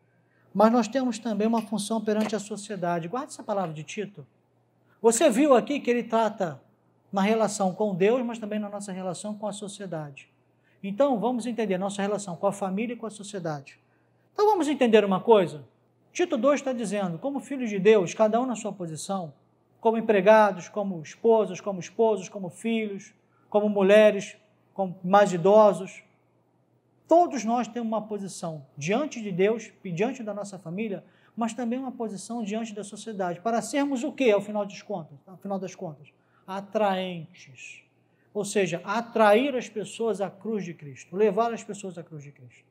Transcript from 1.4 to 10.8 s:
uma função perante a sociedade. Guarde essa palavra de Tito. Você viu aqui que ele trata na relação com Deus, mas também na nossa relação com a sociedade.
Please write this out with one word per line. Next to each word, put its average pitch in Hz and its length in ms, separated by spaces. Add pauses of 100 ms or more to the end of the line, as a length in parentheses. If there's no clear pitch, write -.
uma 226 140
função 214 400
perante 214 340
a 202 40
sociedade. 175 680
Guarde 262 260
essa - 100
palavra 190 300
de 151 100
Tito. 196 420 (760)
Você 233 280
viu 262 240
aqui 247 260
que - 100
ele 240 140
trata 214 580 (500)
na 196 100
relação 208 520
com 208 220
Deus, 226 300
mas 233 140
também 214 200
na 202 100
nossa 202 220
relação 185 440
com 208 120
a 202 60
sociedade. 175 760 (520)